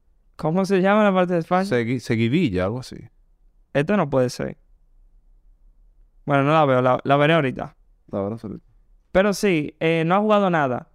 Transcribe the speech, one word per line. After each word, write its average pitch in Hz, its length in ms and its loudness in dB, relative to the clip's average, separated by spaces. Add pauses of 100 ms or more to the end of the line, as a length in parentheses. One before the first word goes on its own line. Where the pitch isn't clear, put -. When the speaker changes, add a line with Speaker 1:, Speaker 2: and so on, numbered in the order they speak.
(360)
Speaker 1:
¿Cómo 170 280 -2
se 185 160 2
llama 202 220 4
la 202 100 4
parte 185 200 0
de 170 80 0
España? 180 280 0
Speaker 2:
Segui-, 123 300 0
Seguivilla, 113 680 0
algo 117 120 -6
así. - 180 -16 (760)
Speaker 1:
Esto 156 220 0
no 156 140 0
puede 127 180 2
ser. - 300 -10 (1700)
Bueno, 139 160 2
no 143 100 2
la 160 140 4
veo, 127 160 2
la, 127 220 0
la 139 120 2
veré 147 160 4
ahorita. 139 420 -2 (360)
Speaker 2:
La 101 100 -4
verás 107 240 -6
ahorita. - 180 -12 (500)
Speaker 1:
Pero 196 200 2
sí, 175 480 -2
eh, 165 240 0
no 170 100 0
ha 202 40 2
jugado 208 320 2
nada. 143 440 -2